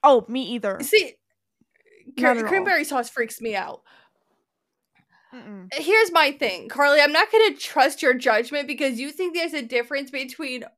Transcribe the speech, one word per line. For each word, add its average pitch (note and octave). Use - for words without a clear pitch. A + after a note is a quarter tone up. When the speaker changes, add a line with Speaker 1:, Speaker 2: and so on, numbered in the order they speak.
Speaker 1:
Oh, C4
me B3+
either. G#3+
Speaker 2:
See, F#4+
cra-, B3
Speaker 1:
Not A#3
at A3+
all. G#3+
Speaker 2:
cranberry F#4
sauce B3+
freaks A#3
me A3
out. F3
Speaker 1:
Mm-mm. G#3
Speaker 2:
Here's F4+
my D#4
thing, G3+
Carly. C#4+
I'm D4
not F#4+
gonna A4
trust -
your C4
judgment B3
because C4+
you C#4+
think F4+
there's E4+
a D4
difference B3
between B3+